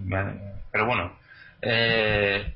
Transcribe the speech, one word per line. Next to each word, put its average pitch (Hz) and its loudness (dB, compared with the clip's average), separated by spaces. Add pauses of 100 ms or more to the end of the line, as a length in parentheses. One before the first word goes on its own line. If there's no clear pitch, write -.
me-, 95 -2 (360)
pero 107 0
bueno, 101 -2 (440)
eh... 107 2